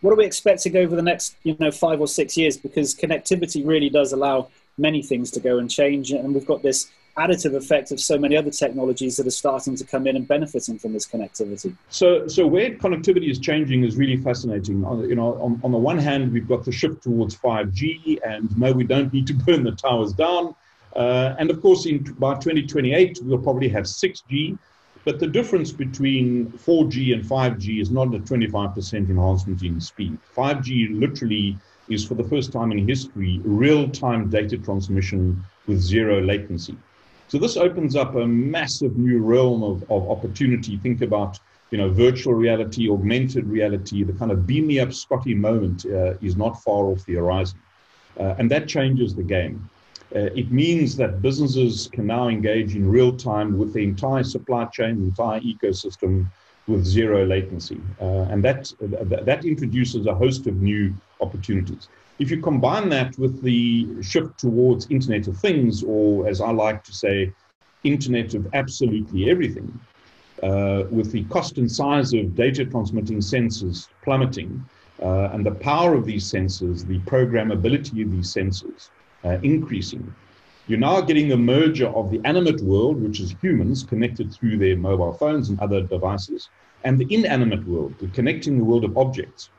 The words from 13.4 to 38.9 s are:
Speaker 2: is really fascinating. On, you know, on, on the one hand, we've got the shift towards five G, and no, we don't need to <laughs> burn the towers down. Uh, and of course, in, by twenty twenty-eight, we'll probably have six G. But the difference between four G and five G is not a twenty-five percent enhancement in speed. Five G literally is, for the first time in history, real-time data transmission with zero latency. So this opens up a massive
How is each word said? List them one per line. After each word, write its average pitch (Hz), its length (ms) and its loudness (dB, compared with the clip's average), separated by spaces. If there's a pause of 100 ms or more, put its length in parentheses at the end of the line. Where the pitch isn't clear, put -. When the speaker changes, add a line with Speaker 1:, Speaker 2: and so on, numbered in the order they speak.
Speaker 2:
is 110 140 0
really 131 180 2
fascinating. 104 680 -2
On, 117 200 -4
you 123 80 0
know, 117 200 0
on, 120 280 -2
on 127 100 0
the 117 60 2
one 151 200 2
hand, 139 340 0
we've 117 160 -2
got - 160 0
the 123 80 -4
shift 156 300 -2
towards 117 320 0
five 107 400 0
G, 156 520 -2
and 110 300 -4
no, 127 160 4
we 127 120 2
don't 131 280 0
need 131 140 0
to 151 80 -4
<laughs> 127 100 0
burn 160 180 4
the 117 100 0
towers 110 420 0
down. 170 400 0 (420)
Uh, 127 420 2
and 160 120 0
of 160 100 -2
course, 185 240 6
in, 151 180 0 (120)
by 135 200 0
twenty 151 320 0
twenty-eight, 156 560 0
we'll 127 160 0
probably 131 300 0
have 101 180 -2
six - 440 -6
G. 151 260 -4 (480)
But 151 160 -2
the 170 60 -2
difference 190 440 0
between 127 840 0
four 165 340 2
G 127 260 0
and 110 140 -2
five 127 320 0
G 107 220 -2
is 98 100 -2
not 127 240 0
a 104 60 -4
twenty-five 104 540 -2
percent 101 360 -4
enhancement 92 520 2
in 85 200 -4
speed. 92 400 -8
Five 139 400 -2
G 123 260 0
literally 107 680 -2 (320)
is, 107 160 -2
for 120 80 -4
the 107 100 -2
first 131 280 -2
time 113 200 -2
in 101 160 0
history, 101 560 -2
real-time 123 840 2
data 104 260 0
transmission 95 880 -2 (220)
with 104 120 2
zero 101 440 2
latency. 95 520 -2 (540)
So 143 100 -2
this 196 180 0
opens 175 400 2
up 131 180 0
a 117 120 2
massive 127 720 0